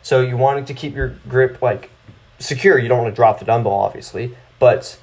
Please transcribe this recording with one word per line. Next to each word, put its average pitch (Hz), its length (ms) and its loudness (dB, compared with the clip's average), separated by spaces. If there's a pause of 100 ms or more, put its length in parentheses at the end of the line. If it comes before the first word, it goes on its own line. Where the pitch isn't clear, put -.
So 131 200 2
you 127 160 -2
want 131 280 0
to 143 80 -12
keep 143 220 -12
your 135 180 -6 (160)
grip, 127 320 0
like, 123 300 -2 (480)
secure. 147 400 2
You 117 80 -2
don't 123 100 2
wanna 117 140 -2
drop 110 260 4
the - 80 -16
dumbbell, 113 260 0
obviously, 101 640 -6 (240)
but - 440 2